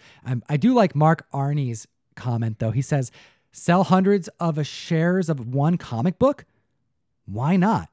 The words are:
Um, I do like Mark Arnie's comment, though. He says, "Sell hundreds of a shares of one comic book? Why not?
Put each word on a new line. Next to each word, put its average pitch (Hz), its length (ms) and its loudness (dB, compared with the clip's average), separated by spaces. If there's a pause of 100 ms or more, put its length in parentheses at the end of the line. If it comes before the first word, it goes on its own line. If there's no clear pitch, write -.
(240)
Um, 120 240 -4
I 147 80 -2
do 220 180 2
like 214 220 2
Mark 156 340 2
Arnie's 139 560 -4 (300)
comment, 113 420 -4
though. 113 140 -2
He 127 100 0
says, 131 300 -2 (400)
"Sell 175 320 2
hundreds 190 420 2 (140)
of 165 180 -2
a 151 60 0
shares 170 640 -2
of 127 260 -4
one 156 240 2
comic 131 400 -4
book? 277 280 0 (800)
Why 123 280 -2
not? 180 380 0